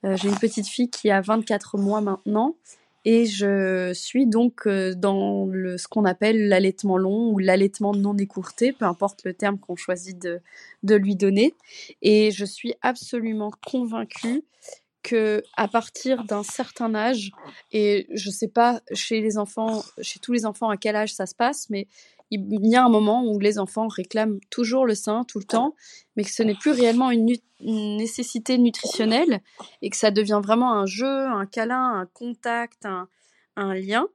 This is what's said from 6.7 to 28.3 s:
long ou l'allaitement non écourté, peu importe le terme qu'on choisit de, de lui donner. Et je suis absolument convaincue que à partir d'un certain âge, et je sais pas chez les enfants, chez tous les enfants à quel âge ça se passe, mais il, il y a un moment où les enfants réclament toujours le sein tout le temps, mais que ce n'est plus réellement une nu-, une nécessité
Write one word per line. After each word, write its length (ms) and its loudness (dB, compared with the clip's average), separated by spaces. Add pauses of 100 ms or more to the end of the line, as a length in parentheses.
long 320 0
ou 80 2
l'allaitement 560 2
non 200 0
écourté, 580 -2
peu 120 -6
importe 400 -2
le 80 -6
terme 260 -2
qu'on 180 -10
choisit 440 -8
de, 220 -8 (400)
de 140 4
lui 200 2
donner. 380 4 (480)
Et 280 6
je 140 -6
suis 380 -10
absolument 680 -4 (120)
convaincue 760 -4 (600)
que 400 0 (140)
à 100 0
partir 580 -2
d'un 180 -4
certain 520 -4
âge, 380 -2 (400)
et 400 2
je 160 -8
sais 200 -6
pas 340 2 (100)
chez 300 -2
les 160 0
enfants, 440 -4 (200)
chez 180 -10
tous 120 -6
les 120 0
enfants 240 -4
à 80 0
quel 180 -2
âge 200 -2
ça 100 -6
se 100 -12
passe, 360 -2
mais 180 -6 (420)
il, 220 -6
il 180 2
y 60 6
a 80 6
un 60 6
moment 340 4
où 140 0
les 200 0
enfants 300 -4
réclament 520 -4 (100)
toujours 340 0
le 100 2
sein 300 -2
tout 140 -10
le 80 -10
temps, 280 0 (420)
mais 80 -2
que 60 -8
ce 120 -2
n'est 120 2
plus 180 0
réellement 380 4
une 140 4
nu-, 160 2 (200)
une 360 -4
nécessité 640 -2